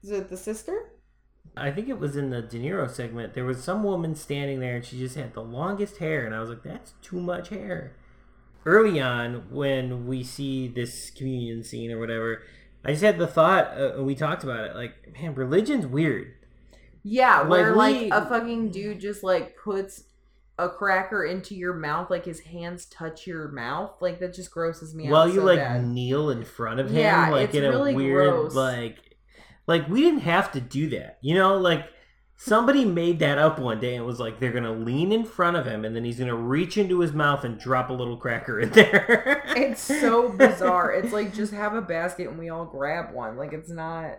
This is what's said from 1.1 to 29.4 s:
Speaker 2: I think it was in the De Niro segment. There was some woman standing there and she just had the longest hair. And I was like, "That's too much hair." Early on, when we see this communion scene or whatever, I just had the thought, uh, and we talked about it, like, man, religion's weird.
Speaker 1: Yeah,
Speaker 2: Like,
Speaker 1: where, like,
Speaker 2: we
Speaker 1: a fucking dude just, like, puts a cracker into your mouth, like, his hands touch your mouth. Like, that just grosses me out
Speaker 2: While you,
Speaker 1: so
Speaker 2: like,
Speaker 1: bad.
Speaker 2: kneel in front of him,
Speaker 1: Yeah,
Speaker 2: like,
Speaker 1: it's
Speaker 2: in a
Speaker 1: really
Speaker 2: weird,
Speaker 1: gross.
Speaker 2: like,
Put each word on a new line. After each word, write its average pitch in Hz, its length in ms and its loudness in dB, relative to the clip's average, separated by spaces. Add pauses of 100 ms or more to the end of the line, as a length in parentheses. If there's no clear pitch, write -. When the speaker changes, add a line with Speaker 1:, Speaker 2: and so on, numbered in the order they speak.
Speaker 2:
I 139 140 -4
think 208 180 -6
it 240 120 -6
was 143 160 -4
in 139 140 -4
the 120 120 -6
De 113 160 -10
Niro 143 320 -4
segment. 117 440 -10
There 127 100 -6
was 127 180 -4
some 208 220 -2
woman 170 320 -2
standing 143 420 -4
there 123 180 -4
and 120 80 -8
she 127 140 -14
just 127 160 -8
had 127 200 -10
the 110 80 -10
longest 180 560 -6
hair. 156 280 -2
And 110 80 -6
I 110 60 -6
was 113 80 -8
like, 117 160 -14
"That's - 380 -14
too 180 180 -8
much 175 300 -6
hair." 185 440 -10 (720)
Early 190 340 6
on, 120 500 -4
when 127 560 -2
we 127 180 -4
see 131 420 -6
this 120 440 -8
communion 120 520 -6
scene 117 300 -8
or 113 80 -6
whatever, 113 420 -4 (420)
I - 80 -2
just 151 120 0
had 196 140 6
the 170 80 2
thought, 170 400 4 (120)
uh, 135 180 0
and 135 100 -2
we 139 80 0
talked 151 280 -4
about 117 220 -6
it, - 100 -10
like, - 380 -12
man, 156 220 -8
religion's 170 520 2
weird. 131 460 -2 (680)
Speaker 1:
Yeah, 220 380 6
Speaker 2:
Like, 151 100 0
Speaker 1:
where, 180 260 6
like, 262 240 8
Speaker 2:
we 220 100 -2
Speaker 1:
a 208 140 4
fucking 233 460 -2
dude 196 300 -8
just, 202 220 -8
like, 180 400 0
puts 196 420 -6 (540)
a 180 120 -2
cracker 190 560 -2
into 185 280 -6
your 180 200 -4
mouth, 160 360 -4
like, 175 140 -2
his 165 160 -10
hands 170 460 -12
touch 156 400 -12
your 160 260 -10
mouth. 139 480 -8
Like, 175 200 -4
that 180 120 -6
just 180 180 -14
grosses 165 440 -6
me 156 140 -8
out 143 40 4
Speaker 2:
While 160 160 8
you, 180 120 0
Speaker 1:
so 190 40 2
Speaker 2:
like, 180 140 8
Speaker 1:
bad. 123 280 0
Speaker 2:
kneel 127 440 0
in 113 140 -4
front 117 360 -6
of 135 80 0
him, 107 80 0
Speaker 1:
Yeah, 165 340 6
Speaker 2:
like, 139 180 4
Speaker 1:
it's - 60 -4
Speaker 2:
in 143 100 4
a 139 60 4
Speaker 1:
really 131 240 2
Speaker 2:
weird, 139 380 6
Speaker 1:
gross. - 220 0
Speaker 2:
like, 123 640 -2 (480)